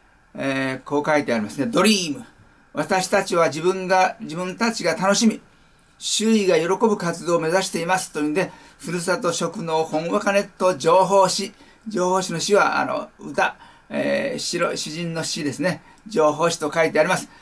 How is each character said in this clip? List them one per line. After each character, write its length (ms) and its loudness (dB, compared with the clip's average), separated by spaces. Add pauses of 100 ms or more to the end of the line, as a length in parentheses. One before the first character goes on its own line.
(340)
え 480 -4
ー、 60 -20
こ 140 0
う 40 -6
書 120 4
い 80 2
て 80 0
あ 40 2
り 60 0
ま 60 -6
す 100 -6
ね。 60 0
ド 180 2
リ 260 2
ー 80 -8
ム。 80 -16 (460)
「私 380 -2
た 160 2
ち 100 -2
は 120 4
自 140 -4
分 260 0
が、 340 4
自 140 -10
分 200 -8
た 160 -2
ち 140 -8
が 100 2
楽 200 2
し 120 4
み、 140 2 (580)
周 320 0
囲 160 4
が 100 4
喜 100 2
ぶ 300 2
活 280 -6
動 120 2
を 40 -4
目 80 -2
指 140 2
し 60 -6
て 120 -4
い 40 -6
ま 140 0
す」 140 -8
と 80 -4
い 60 0
う 20 -2
ん 40 -4
で、 160 -2 (300)
ふ 120 -10
る 100 -4
さ 160 0
と 160 -2
食 280 -6
農 220 0
ほ 160 -4
ん 100 -4
わ 120 0
か 100 0
ネ 80 2
ッ 180 -2
ト 200 2
情 280 6
報 220 6
誌。 260 -4 (360)
情 220 0
報 100 2
誌 100 -6
の 80 -4
誌 160 2
は、 240 4
あ 60 -2
の、 240 -6 (100)
歌、 380 -4 (320)
え 480 -2
ー、 20 -8
し 180 -6
ろ-、 200 -2
詩 160 -8
人 200 -6
の 120 -6
詩 180 -6
で 80 -2
す 80 -8
ね。 240 -4 (240)
情 240 2
報 180 0
誌 80 -2
と 160 -4
書 120 2
い 80 -2
て 80 4
あ 20 4
り 60 2
ま 80 0
す。 100 -8 (140)